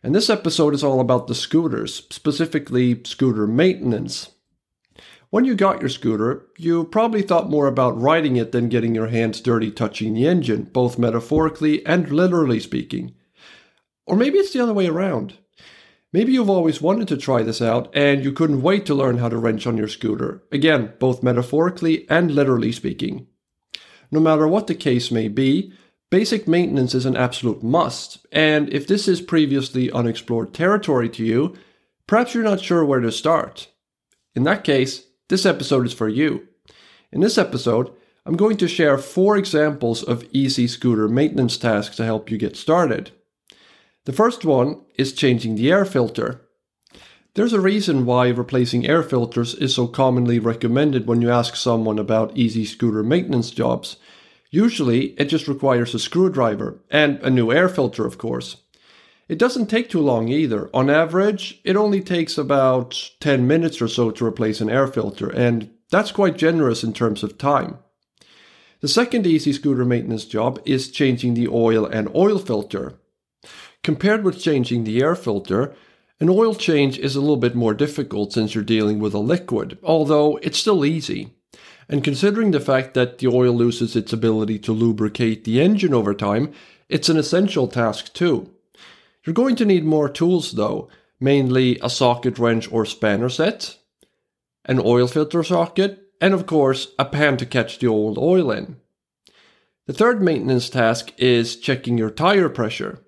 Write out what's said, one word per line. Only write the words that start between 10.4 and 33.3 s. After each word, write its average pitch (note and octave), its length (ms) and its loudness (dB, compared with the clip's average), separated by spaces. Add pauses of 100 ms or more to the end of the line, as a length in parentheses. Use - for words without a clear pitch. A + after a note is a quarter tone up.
both B2 340 -2
metaphorically D3+ 880 0
and D#3+ 240 0
literally D#3+ 500 2
speaking. - 540 -8 (920)
Or F3+ 80 0
maybe C#4 240 2
it's G4 140 0
the B3 100 0
other A3+ 100 0
way G3 140 0
around. E3 500 -4 (760)
Maybe A#3 180 2
you've A#3+ 180 2
always E3 320 2
wanted G3 280 0
to C#3+ 80 -2
try B2 260 0
this A2 180 -4
out A#2 320 0
and C#3+ 300 2
you C#3 80 -2
couldn't C#3+ 300 0
wait G3 240 0
to D3 100 0
learn C3 220 0
how A#2+ 100 -2
to A#2 100 -2
wrench A2+ 300 -2
on A#2 80 -2
your G#2+ 140 -2
scooter, A#2 520 -6 (120)
again, C#3 460 2
both B2+ 220 0
metaphorically D3+ 880 0
and E3 220 2
literally C3 400 2
speaking. - 560 -8 (840)
No D#3 120 2
matter D#3 260 4
what G#3 200 0
the E3+ 60 -4
case B2 380 -2
may A2 160 0
be, C3+ 460 0 (360)
basic G#3+ 380 0
maintenance C#3+ 480 2
is B2+ 100 0
an B2+ 120 0
absolute B2 440 -2
must, C#3 680 -4
and D3+ 420 2
if C#3+ 140 -4
this G3+ 220 0
is F3 100 2
previously C3+ 720 0
unexplored A#2 600 -4
territory D#3+ 560 0
to A2+ 160 -6
you, B2 300 0 (520)
perhaps A#3+ 260 0
you're A#3 100 -2
not G3 180 0
sure E3+ 240 2
where C3+ 160 2
to A2+ 100 0
start. - 560 -4 (680)